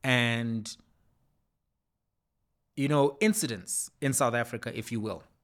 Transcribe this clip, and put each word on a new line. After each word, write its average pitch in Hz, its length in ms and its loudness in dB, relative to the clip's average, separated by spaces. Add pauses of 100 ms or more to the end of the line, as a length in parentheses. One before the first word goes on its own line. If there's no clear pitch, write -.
and, 117 720 0 (2000)
you 139 120 0
know, 143 320 4
incidents 151 800 0
in 139 140 0
South 123 200 2
Africa, 120 440 -4
if 113 140 -8
you 113 80 -2
will? 104 240 -6 (200)